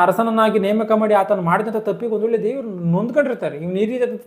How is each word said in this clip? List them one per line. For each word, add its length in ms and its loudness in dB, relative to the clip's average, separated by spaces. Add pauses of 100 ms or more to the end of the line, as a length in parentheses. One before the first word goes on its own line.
ಅರಸನನ್ನಾಗಿ 580 2
ನೇಮಕ 320 0
ಮಾಡಿ 220 2
ಆತನು 280 2
ಮಾಡಿದಂಥ 340 0
ತಪ್ಪಿಗೆ 380 -4
ಒಂದ್ 120 0
ವೇಳೆ 180 0
ದೇವರು 260 -4
ನೊಂದ್ಕೊಂಡಿರ್ತಾರೆ, 880 -2
"ಇವ್ನು 220 -4
ಈ 60 0
ರೀತಿಯಾದಂಥ 420 -4